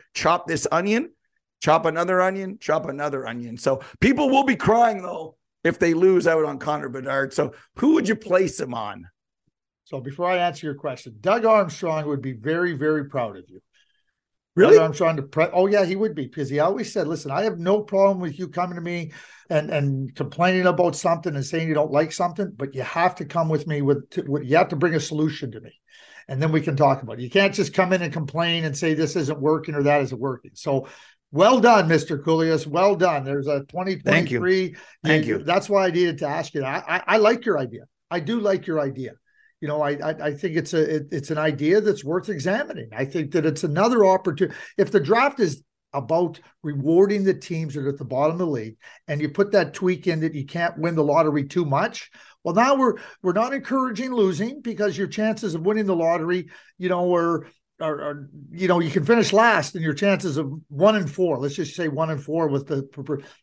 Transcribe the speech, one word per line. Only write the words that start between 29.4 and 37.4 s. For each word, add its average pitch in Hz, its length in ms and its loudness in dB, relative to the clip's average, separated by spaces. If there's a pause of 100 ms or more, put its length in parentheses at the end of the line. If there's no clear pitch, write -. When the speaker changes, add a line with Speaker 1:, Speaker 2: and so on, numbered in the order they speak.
Speaker 2:
working 151 340 0
or 143 100 0
that 147 180 4
isn't 127 180 -6
working." 131 340 -8
So 135 360 -4 (420)
well 208 300 6
done, 208 260 8
Mister 165 300 2
Coolius. 160 500 0
Well 180 300 2
done. 160 260 2
There's 139 240 -4
a 143 160 -2
twenty 180 360 -6
twenty-three. 165 640 2
Speaker 1:
Thank - 100 -10
you. - 80 -20 (220)
Thank 156 220 4
you. - 180 -2
Speaker 2:
That's 185 240 0
why 196 180 2
I 175 40 0
needed 170 260 0
to 156 100 -4
ask 151 260 -6
you. 139 120 -4
I, 160 320 -4
I, - 100 -6
I 190 100 4
like 233 280 4